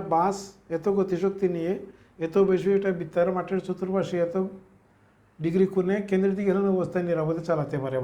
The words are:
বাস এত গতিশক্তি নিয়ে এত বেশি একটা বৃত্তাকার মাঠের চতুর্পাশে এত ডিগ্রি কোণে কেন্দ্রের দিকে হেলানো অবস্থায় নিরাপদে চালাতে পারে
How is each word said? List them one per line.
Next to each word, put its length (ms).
বাস 220
এত 100
গতিশক্তি 580
নিয়ে 180
এত 100
বেশি 180
একটা 220
বৃত্তাকার 380
মাঠের 300
চতুর্পাশে 480
এত 100
ডিগ্রি 340
কোণে 220
কেন্দ্রের 280
দিকে 140
হেলানো 240
অবস্থায় 340
নিরাপদে 400
চালাতে 340
পারে 200